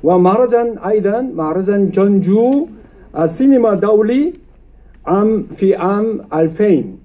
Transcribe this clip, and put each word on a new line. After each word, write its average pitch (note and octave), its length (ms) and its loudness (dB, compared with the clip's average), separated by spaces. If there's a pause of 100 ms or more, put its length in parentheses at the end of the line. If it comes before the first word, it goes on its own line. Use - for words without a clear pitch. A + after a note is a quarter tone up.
ومهرجان، G#3+ 720 2
أيضًا G3+ 440 -2
مهرجان F#3+ 680 -2
جونجو G3+ 760 0 (520)
السينما A3+ 540 2
الدولي A3 600 0 (720)
عام، G#3 380 0
في - 320 -2
عام G3+ 460 -2 (120)
ألفين D#3+ 720 -2